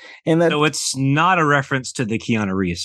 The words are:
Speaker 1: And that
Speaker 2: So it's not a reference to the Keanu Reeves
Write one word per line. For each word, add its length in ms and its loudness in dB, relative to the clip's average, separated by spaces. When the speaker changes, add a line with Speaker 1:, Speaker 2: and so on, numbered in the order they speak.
Speaker 1:
And 160 4
that 80 4
Speaker 2:
So 140 0
it's 320 -4
not 420 2
a 60 2
reference 480 0
to 120 -4
the 140 -4
Keanu 340 -2
Reeves 320 -2